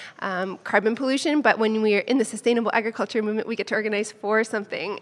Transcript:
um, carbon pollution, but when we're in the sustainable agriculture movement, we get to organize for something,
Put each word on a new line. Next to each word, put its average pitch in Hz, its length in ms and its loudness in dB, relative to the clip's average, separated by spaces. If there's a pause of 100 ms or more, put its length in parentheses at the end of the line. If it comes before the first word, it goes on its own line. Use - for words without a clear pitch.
(180)
um, 190 460 -4
carbon 214 300 4
pollution, 277 460 2
but - 180 4
when 220 220 2
we're 208 200 4
in 262 180 2
the 226 80 4
sustainable 233 480 0
agriculture 220 480 -2
movement, 214 260 -2
we 226 80 -4
get 196 120 -4
to 220 60 -2
organize 214 380 -2
for 220 320 0
something, 202 580 -6